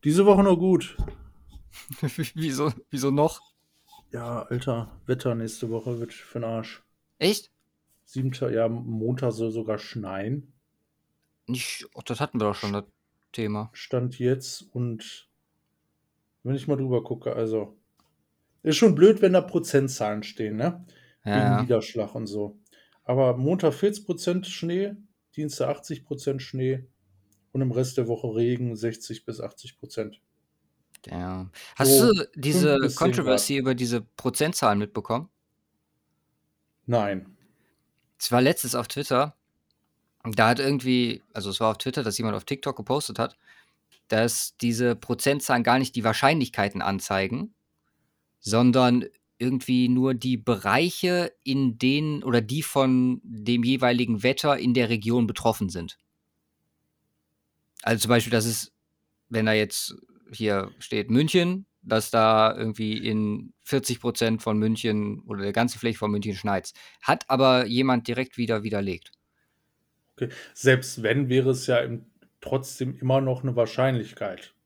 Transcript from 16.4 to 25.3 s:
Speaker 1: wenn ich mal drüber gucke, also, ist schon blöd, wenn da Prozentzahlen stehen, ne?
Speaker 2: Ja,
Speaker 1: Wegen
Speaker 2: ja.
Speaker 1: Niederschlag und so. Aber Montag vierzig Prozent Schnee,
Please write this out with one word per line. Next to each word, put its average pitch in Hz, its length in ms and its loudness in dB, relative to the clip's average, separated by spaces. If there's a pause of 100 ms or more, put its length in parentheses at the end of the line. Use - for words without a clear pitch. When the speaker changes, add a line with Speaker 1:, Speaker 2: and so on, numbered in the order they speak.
Speaker 1:
wenn 127 100 -2
ich 135 140 -6
mal 143 80 2
drüber 127 260 0
gucke, - 320 -6
also, 110 420 -2 (840)
ist 156 140 0
schon 208 180 6
blöd, 208 280 8
wenn 185 100 6
da 185 80 6
Prozentzahlen 131 840 0
stehen, 107 320 -6
ne? 143 320 -4 (380)
Speaker 2:
Ja, 104 100 0
Speaker 1:
Wegen 107 120 4
Speaker 2:
ja. 127 160 4
Speaker 1:
Niederschlag 110 520 -2
und 113 140 -6
so. 104 320 -8 (420)
Aber 127 340 2
Montag 156 380 2
vierzig 208 320 -2
Prozent 180 400 -2
Schnee, 190 480 -4 (400)